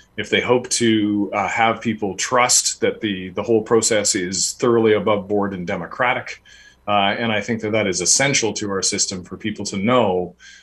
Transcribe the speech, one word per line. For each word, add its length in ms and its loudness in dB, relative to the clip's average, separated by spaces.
if 140 -6
they 100 4
hope 300 2
to, 640 2
uh, 140 0
have 320 0
people 340 -2
trust 680 0
that 200 0
the, 300 -4
the 120 -4
whole 200 2
process 520 2
is 380 -2
thoroughly 420 4
above 320 0
board 260 -2
and 140 -8
democratic. 760 -4
Uh, 320 2
and 140 -2
I 80 0
think 220 -4
that 100 -2
that 140 2
is 140 -2
essential 540 0
to 160 -6
our 120 -2
system 420 -2
for 120 -14
people 300 -8
to 100 -8
know, 580 2